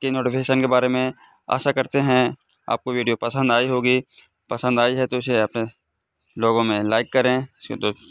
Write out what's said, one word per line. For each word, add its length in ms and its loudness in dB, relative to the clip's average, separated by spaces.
की 100 -2
नोटिफिकेशन 500 0
के 60 0
बारे 200 2
में। 260 -2
आशा 220 0
करते 280 -2
हैं 360 2
आपको 260 -4
वीडियो 220 0
पसंद 360 -2
आई 160 2
होगी। 340 2
पसंद 300 -2
आई 140 2
है 140 0
तो 100 -4
इसे 220 0
अपने 260 -2
लोगों 260 2
में 200 0
लाइक 300 0
करें, 240 2
इसको 380 -10
तो 180 -4